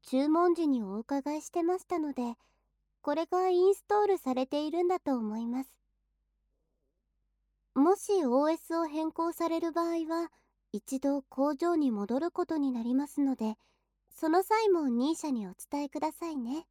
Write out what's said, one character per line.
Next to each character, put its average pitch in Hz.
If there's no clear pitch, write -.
注 269
文 339
時 330
に 247
お 190
伺 277
い 302
し -
て 339
ま 370
し -
た 349
の 294
で、 240
こ 294
れ 330
が 370
イ 359
ン 403
ス -
ト 415
ー 415
ル 381
さ 254
れ 262
て 294
い 302
る 349
ん 349
だ 359
と 269
思 220
い 233
ま 254
す。 -
も 320
し 381
オ 262
ー 320
エ 330
ス 330
を 330
変 311
更 330
さ 339
れ 330
る 339
場 339
合 339
は、 330
一 262
度 277
工 277
場 339
に 294
戻 214
る 339
こ 349
と 320
に 277
な 233
り 240
ま 285
す -
の 269
で、 220
そ -
の 359
際 440
も 320
ニ 247
ー -
シ 311
ャ -
に 220
お 180
伝 285
え 277
く 302
だ 302
さ 339
い 311
ね。 262